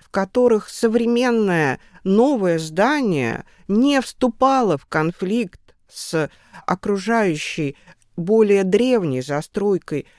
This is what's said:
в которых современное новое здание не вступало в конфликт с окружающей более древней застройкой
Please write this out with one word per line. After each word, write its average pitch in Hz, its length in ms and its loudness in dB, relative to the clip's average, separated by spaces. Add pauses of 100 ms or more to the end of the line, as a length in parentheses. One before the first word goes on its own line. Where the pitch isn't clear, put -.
в - 100 -20
которых 220 580 0
современное 226 1080 0 (260)
новое 196 540 2
здание 160 840 -2 (240)
не 262 320 2
вступало 247 800 0
в - 80 -20
конфликт 180 760 -4 (280)
с - 420 -6 (360)
окружающей 185 1120 -4 (400)
более 202 460 2
древней 190 600 0
застройкой 156 840 -4 (120)